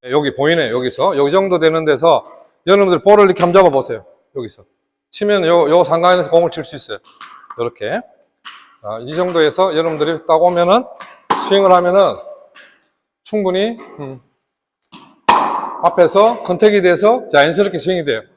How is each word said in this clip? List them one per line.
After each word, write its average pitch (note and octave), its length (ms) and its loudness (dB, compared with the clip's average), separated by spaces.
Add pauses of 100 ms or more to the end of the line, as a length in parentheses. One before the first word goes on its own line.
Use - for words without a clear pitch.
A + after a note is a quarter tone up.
네, B2+ 100 -10
여기 C#3+ 240 -2
보이네, D3+ 340 0
여기서. B2+ 480 -4
여기 C#3+ 140 0
정도 F#3 280 0
되는 D#3+ 240 0
데서 D3 420 0 (400)
여러분들 F#3 380 2
볼을 G#3 220 6
이렇게 F3 180 2
한번 F3 180 4
잡아보세요. C3 440 0 (300)
여기서. A2+ 280 -12 (480)
치면 G#3 340 -2
요, E3 240 2
요 E3+ 140 4
상간에서 E3+ 460 0
공을 E3+ 220 2
칠 D#3 120 -12
수 - 140 -16
있어요. A2 200 -14 (640)
요렇게. A#2 420 -6 (840)
아, G#2+ 180 -10
이 C#3 140 -12
정도에서 E3+ 600 0
여러분들이 D#3+ 520 -4
딱 D#3+ 140 2
오면은, F3+ 440 2 (640)
스윙을 G3 220 4
하면은 F3+ 440 2 (1080)
충분히, G#3 540 -4 (220)
음, C3+ 220 -16 (1600)
앞에서 G3 600 2
컨택이 G3+ 380 2
돼서 G#3 500 0
자연스럽게 E3+ 480 0
스윙이 F3 260 -4
돼요. A2+ 160 -4 (160)